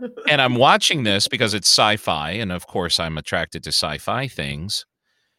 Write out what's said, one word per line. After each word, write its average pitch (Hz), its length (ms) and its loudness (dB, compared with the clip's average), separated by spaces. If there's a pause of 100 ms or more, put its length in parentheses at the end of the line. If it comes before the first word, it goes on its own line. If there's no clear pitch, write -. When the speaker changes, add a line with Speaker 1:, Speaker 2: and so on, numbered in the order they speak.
(100)
Speaker 1:
<laughs> - 180 -14
Speaker 2:
And 147 120 4
I'm 127 140 2
watching 156 480 4
this 98 240 2
because 110 260 0
it's 104 160 -2
sci-fi, 101 600 2
and 104 200 -4
of 87 160 -8
course 90 320 -2
I'm 82 180 -4
attracted 82 460 -4
to 80 60 -12
sci-fi 90 580 -2
things. 78 580 -6 (540)